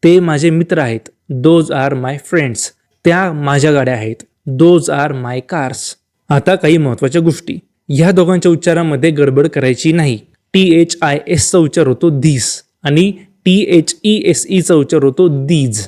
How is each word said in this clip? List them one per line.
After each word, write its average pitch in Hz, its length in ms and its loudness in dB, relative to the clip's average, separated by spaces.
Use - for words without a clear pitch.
ते 175 160 4
माझे 165 300 0
मित्र 165 280 -2
आहेत, 117 220 -2
those 156 340 2
are 139 280 -4
my 131 200 -6
friends. 143 240 -2
त्या 175 280 0
माझ्या 143 380 0
गाड्या 131 220 0
आहेत, 110 220 -6
those 160 400 2
are 143 220 -2
my 127 280 -8
cars. 135 420 -8
आता 151 260 2
काही 165 220 2
महत्त्वाच्या 139 440 -2
गोष्टी. 165 380 -4
ह्या 160 220 2
दोघांच्या 180 400 2
उच्चारामध्ये 165 580 0
गडबड 143 380 2
करायची 131 440 -2
नाही. 147 280 0
टी 175 280 4
एच 165 200 -2
आय 147 260 -2
एसचा 180 300 0
उच्चार 160 300 2
होतो 131 220 0
this 139 540 -2
आणि 160 280 2
टी 190 240 2
एच 165 340 0
ई 214 220 0
एस - 240 -2
ईचा 180 260 0
उच्चार 147 280 0
होतो 139 420 0
these. 135 320 0